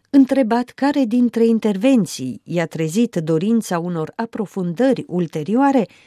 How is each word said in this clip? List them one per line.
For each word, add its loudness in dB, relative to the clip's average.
Întrebat 2
care 0
dintre 2
intervenții 0
i-a -2
trezit -2
dorința 0
unor -4
aprofundări -2
ulterioare, 0